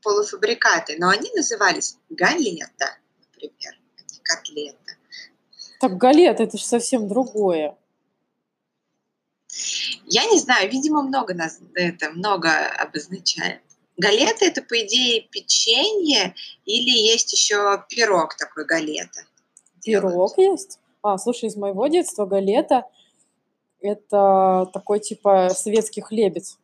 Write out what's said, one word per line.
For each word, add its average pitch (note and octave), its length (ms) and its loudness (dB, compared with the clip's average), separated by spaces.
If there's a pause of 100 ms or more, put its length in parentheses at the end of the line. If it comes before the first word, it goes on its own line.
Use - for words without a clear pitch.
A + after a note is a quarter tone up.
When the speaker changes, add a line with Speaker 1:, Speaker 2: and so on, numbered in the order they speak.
Speaker 1:
полуфабрикаты, G#3 960 0
но F3 120 2
они G#3+ 240 0
назывались G3+ 640 -2 (100)
галета, F3+ 880 -2 (380)
например, - 400 -18 (240)
а - 40 -20 (100)
не - 100 -16
котлета. D3 720 -8 (880)
Speaker 2:
Так F#3+ 180 0
галета — C#4 460 6
это - 120 -6
ж - 60 -6
совсем A3+ 460 -2
другое. G3 680 0 (2250)
Speaker 1:
Я - 220 0
не A4 120 4
знаю, G#3+ 320 0
видимо, C#4+ 320 0
много C4 320 -4
нас-, D#3+ 260 -8 (140)
это, F3 360 -4
много E3 580 0
обозначает. - 920 -6 (360)
Галета — B3 480 2
это, D4+ 180 0
по A#3 220 -4
идее, A#3+ 380 -2
печенье, C#4 1120 0 (320)
или A#3+ 240 -2
есть A3+ 420 2
еще G3+ 560 0
пирог G#3 480 0
такой D3+ 300 -12
галета D#3 580 -6 (580)
Speaker 2:
Пирог G3 300 0
Speaker 1:
делают. F3+ 260 0
Speaker 2:
есть? F#4+ 400 2 (240)
А, G3+ 160 0
слушай, A#3+ 300 -4
из G3 80 -8
моего G3+ 320 -4
детства D4 380 0
галета — G3+ 580 0 (960)
это F#3+ 920 2
такой, G#3 280 -2
типа, G3 560 2
светский G#3+ 460 -2
хлебец. G3+ 600 -2